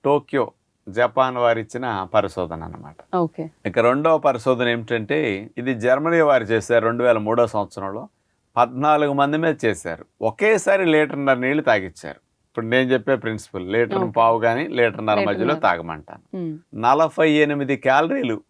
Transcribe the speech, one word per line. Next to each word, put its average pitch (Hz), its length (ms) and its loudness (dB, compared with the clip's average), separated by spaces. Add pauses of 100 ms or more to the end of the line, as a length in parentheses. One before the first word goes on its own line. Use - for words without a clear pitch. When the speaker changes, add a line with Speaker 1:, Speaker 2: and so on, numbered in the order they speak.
Speaker 1:
టోక్యో, 139 460 0 (360)
జపాన్ 120 500 0
వారు 117 220 2
ఇచ్చిన 110 540 -6
పరిశోధన 87 500 -2
అన్నమాట. - 520 -14
Speaker 2:
ఓకే. 165 360 -4 (140)
Speaker 1:
ఇక 107 140 -2
రెండవ 147 380 4
పరిశోధన 123 500 0
ఏమిటంటే, 117 880 -4
ఇది 127 160 -4
జర్మనీ 143 480 2
వారు 139 220 4
చేశారు. 113 420 2
రెండు 120 180 0
వేల 120 140 4
మూడో 113 300 2
సంవత్సరంలో 101 600 -8 (480)
పద్నాలుగు 143 560 0
మంది 143 240 0
మీద 160 180 0 (100)
చేశారు. 87 400 -4 (160)
ఒకేసారి 196 640 0
లీటర్న్నర 151 480 2
నీళ్లు 131 280 0
తాగిచ్చారు. 95 580 -2 (220)
ఇప్పుడు - 240 -10
నేను 127 260 2
చెప్పే 131 240 0
ప్రిన్సిపల్, 107 560 -8
లీటర్ 117 260 0
Speaker 2:
ఓకే. 185 140 -2
Speaker 1:
పావు 113 280 2
కానీ 117 280 0
లీటర్న్నర 110 480 0
మధ్యలో 101 160 0
Speaker 2:
లీటర్న్నర. 117 240 0
Speaker 1:
తాగమంటాను. 85 800 -4
Speaker 2:
మ్మ్. 160 440 -10
Speaker 1:
నలభై 151 500 2
ఎనిమిది 143 460 2
క్యాలరీలు 135 720 0